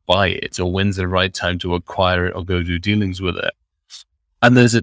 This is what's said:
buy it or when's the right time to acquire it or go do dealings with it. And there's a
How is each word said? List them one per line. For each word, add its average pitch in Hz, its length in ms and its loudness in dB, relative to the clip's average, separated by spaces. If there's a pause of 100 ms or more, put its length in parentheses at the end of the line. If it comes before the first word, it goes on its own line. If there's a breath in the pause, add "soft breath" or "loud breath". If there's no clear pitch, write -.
buy 92 220 4
it - 320 -6
or 90 100 -2
when's 95 260 0
the 92 120 -2
right 92 240 0
time 90 280 -4
to 87 140 -4
acquire 90 520 0
it 90 100 -6
or 92 80 -8
go 90 180 -2
do 87 160 -4
dealings 95 440 -2
with 90 160 -4
it. - 160 -8 (880 loud breath)
And 123 120 6
there's 120 200 6
a 117 80 2